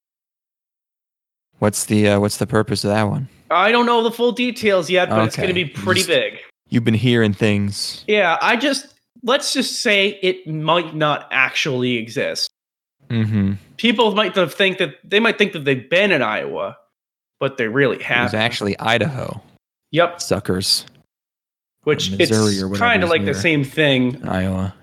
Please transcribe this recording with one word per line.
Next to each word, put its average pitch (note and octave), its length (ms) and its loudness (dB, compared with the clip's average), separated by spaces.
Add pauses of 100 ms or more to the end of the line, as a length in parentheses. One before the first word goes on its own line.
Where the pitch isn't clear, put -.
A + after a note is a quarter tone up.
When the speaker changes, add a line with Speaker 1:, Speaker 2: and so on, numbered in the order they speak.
(1600)
Speaker 1:
What's G#2 280 0
the, G#2 220 4
uh, G2+ 120 4
what's G#2 160 0
the A2+ 100 -2
purpose G#2+ 380 0
of G2+ 60 0
that G#2+ 140 0
one? B2+ 240 -4 (220)
Speaker 2:
I F#3+ 220 2
don't A#3+ 140 2
know A#3 160 2
the A#3 100 0
full A#3+ 200 0
details G#3+ 580 0
yet, F3+ 200 2
but A2 160 2
it's G#2+ 80 -6
Speaker 1:
Okay. - 80 -6
Speaker 2:
gonna F#3 120 0
be F3+ 100 -2
pretty F#3 360 -2
Speaker 1:
Just F3+ 80 -2
Speaker 2:
big. B2 300 0 (300)
Speaker 1:
You've B2 160 0
been A2+ 100 2
hearing A2+ 380 4
things. G2+ 760 -2
Speaker 2:
Yeah, F#3+ 360 2
I G#3 140 2
just, C4+ 380 -4 (280)
let's C4+ 300 0
just - 300 -4
say G3+ 400 0
it F#3 240 -2
might D#3+ 480 -2
not D3+ 360 -2
actually B2+ 680 0
exist. A2+ 540 -4 (580)
Speaker 1:
Mm-hmm. G#2+ 460 0 (240)
Speaker 2:
People A3 360 2
might G#3 220 -2
have F3+ 160 0
think F#3+ 260 0
that, D#3+ 240 -4
they G3 160 0
might A3+ 200 2
think G3+ 160 2
that D#3 100 -10
they've C3 240 -2
been G3 240 2
in D3 100 2
Iowa, G2 540 -4 (640)
but C3+ 160 -4
they A#2 120 0
really B2 280 2
Speaker 1:
It - 40 -10
was - 60 -10
Speaker 2:
haven't. A#2+ 340 0
Speaker 1:
actually A2 380 -2
Idaho. A#2 640 -2 (520)
Speaker 2:
Yep. E3 280 0
Speaker 1:
Suckers. - 640 -2 (1000)
Speaker 2:
Which D3 280 0
Speaker 1:
Or G2 40 -4
Missouri A2 360 4
Speaker 2:
it's G3 100 -2
Speaker 1:
or F#2+ 60 -4
whatever G2+ 240 0
Speaker 2:
kinda F#3+ 140 2
Speaker 1:
is E3+ 40 2
Speaker 2:
like E3 120 2
the D3 100 0
Speaker 1:
near - 20 -4
Speaker 2:
same D3+ 300 0
thing. C3 640 0
Speaker 1:
Iowa, F#2+ 540 -2